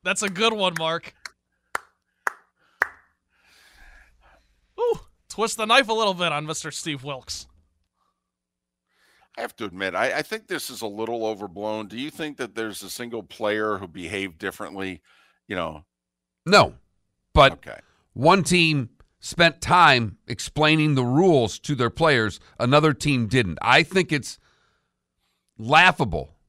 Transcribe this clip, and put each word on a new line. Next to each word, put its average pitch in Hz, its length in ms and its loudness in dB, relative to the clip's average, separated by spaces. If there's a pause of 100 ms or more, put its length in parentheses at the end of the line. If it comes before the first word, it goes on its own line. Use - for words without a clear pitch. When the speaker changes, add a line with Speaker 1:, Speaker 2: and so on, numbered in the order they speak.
Speaker 1:
That's 196 220 -4
a 196 60 -2
good 220 240 0
one, 190 260 0
Mark. 160 340 -6 (3750)
Ooh, 466 200 0 (280)
twist 214 300 -4
the 220 80 -2
knife 226 240 4
a 226 40 0
little 214 220 0
bit 175 160 -2
on 147 160 -4
Mister 156 240 -8
Steve 143 320 -8
Wilkes. 139 420 -12 (1900)
Speaker 2:
I - 40 -10
have 240 160 -10
to 110 80 -8
admit, 92 280 -6
I, 110 240 -2
I 156 60 -4
think 220 240 -12
this 156 240 -8
is 113 100 -14
a 113 60 -8
little 110 400 -6
overblown. 104 640 -8
Do 107 80 -12
you 143 120 -8
think 151 280 -12
that 120 180 -10
there's 110 260 -8
a 95 80 -16
single 117 320 -12
player 107 560 -2
who 95 100 -10
behaved 87 520 -10
differently? 95 600 -10 (460)
You 101 80 -8
know? 80 300 -8 (600)
Speaker 3:
No, 175 280 4 (600)
but 139 200 6
Speaker 2:
Okay. - 260 -18 (320)
Speaker 3:
one 160 320 4
team 160 460 2 (320)
spent - 400 0
time 135 560 4 (100)
explaining 151 680 0
the 127 100 2
rules 135 540 4
to - 160 -6
their 117 140 0
players. 131 520 0 (180)
Another 147 340 4
team 127 340 -2
didn't. 101 340 0
I 131 220 6
think 180 280 0
it's - 280 -6 (1160)
laughable 120 800 2 (140)